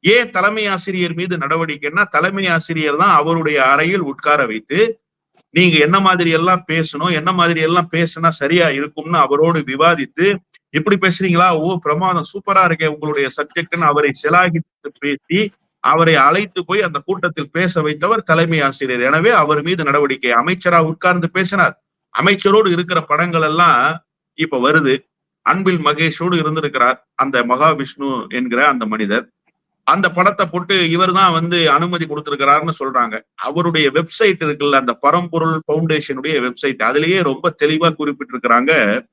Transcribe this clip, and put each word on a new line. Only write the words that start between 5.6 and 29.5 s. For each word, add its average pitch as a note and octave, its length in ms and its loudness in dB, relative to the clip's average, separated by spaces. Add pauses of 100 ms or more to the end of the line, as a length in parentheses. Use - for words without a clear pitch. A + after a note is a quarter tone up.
என்ன E3 220 4
மாதிரி F3+ 300 2
எல்லாம் F3+ 420 0
பேசணும், D#3+ 400 -2
என்ன D#3+ 200 -2
மாதிரி E3+ 280 0
எல்லாம் E3+ 320 0
பேசினா E3 360 -2
சரியா D#3+ 420 0
இருக்கும்னு D3 480 -4
அவரோடு D3 460 2
விவாதித்து, D#3+ 760 0 (300)
"இப்படி D#3+ 260 0
பேசுறீங்களா? F3+ 540 2
ஓ, E3+ 280 0
பிரமாதம், F3 460 -2
சூப்பரா G3 340 -2
இருக்கே E3 280 2
உங்களுடைய D3+ 500 -2
சப்ஜெக்ட்னு" E3+ 440 -6
அவரை D3 300 2 (120)
சிலாகித்து E3 760 0
பேசி, E3 520 -4 (300)
அவரை D#3+ 340 2
அழைத்து D3+ 500 2
போய் F#3+ 180 -2
அந்த D#3+ 160 -4
கூட்டத்தில் E3 520 -6
பேச E3+ 320 -2
வைத்தவர் D#3+ 400 -2
தலைமை E3 380 2
ஆசிரியர். C3 400 -2
எனவே, D#3 300 2
அவர் D3+ 320 2
மீது D#3+ 220 -2
நடவடிக்கை. C3+ 480 0
அமைச்சரா E3+ 480 2
உட்கார்ந்து E3+ 500 0
பேசினார்? F#3 460 0 (420)
அமைச்சரோடு G3 520 2
இருக்கிற F3 300 -2
படங்கள் D#3+ 420 -2
எல்லாம் D#3 640 2 (300)
இப்ப C#3+ 360 0
வருது. C#3 340 2 (380)
அன்பில் F3+ 360 0
மகேஷோடு D#3+ 560 -2
இருந்திருக்கிறார் D3 800 -2
அந்த C3 300 0
மகாவிஷ்ணு C3+ 840 -2
என்கிற B2+ 400 0
அந்த B2 180 -2
மனிதர். G#2+ 440 -4 (540)